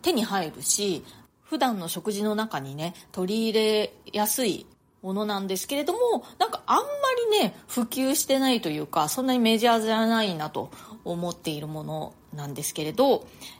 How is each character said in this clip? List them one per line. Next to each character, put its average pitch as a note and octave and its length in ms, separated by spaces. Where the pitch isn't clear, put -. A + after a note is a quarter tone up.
手 F#4 100
に B3+ 100
入 F#3+ 300
る - 100
し、 F3+ 420
普 D4+ 160
段 B3 220
の E3 80
食 F3+ 240
事 G3+ 100
の G#3+ 140
中 G#3+ 240
に C3+ 160
ね、 E3 180
取 F#3 240
り A3+ 140
入 A3 100
れ G#3+ 340
や G#3 160
す B3+ 180
い - 220
も F#3+ 120
の G#3+ 120
な G3+ 140
ん G3 80
で F#3 80
す F#3 100
け - 80
れ C#4+ 100
ど F4+ 100
も、 A#4 300
な F4+ 80
ん - 60
か - 120
あ - 100
ん - 40
ま A#4+ 60
り G#4 80
ね、 A#3 160
普 - 140
及 C4 340
し - 100
て C4+ 140
な C4+ 140
い A#3 80
と - 80
い D3+ 100
う D3+ 80
か、 D#3 220
そ - 120
ん C4 60
な B3+ 60
に B3 80
メ A3+ 180
ジ A3 80
ャ A#3 120
ー - 20
じ A3 100
ゃ A3 160
な A3+ 160
い F#3+ 140
な D3+ 140
と C3 200
思 F3 260
っ E3+ 40
て - 160
い D3 100
る D3+ 60
も D#3 160
の D3+ 320
な D3 140
ん C#3+ 80
で D3 80
す - 100
け D#3 120
れ D#3 80
ど、 C4+ 340